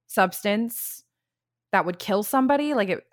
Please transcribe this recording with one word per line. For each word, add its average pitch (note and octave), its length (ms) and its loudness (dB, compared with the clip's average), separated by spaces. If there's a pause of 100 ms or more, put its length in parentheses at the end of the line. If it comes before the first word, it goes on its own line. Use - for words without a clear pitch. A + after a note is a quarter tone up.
substance G#3 960 -2 (680)
that F#3 140 2
would F3 140 -4
kill G#3 220 0
somebody. C#4+ 520 2
Like, G3+ 160 0
it, - 240 -2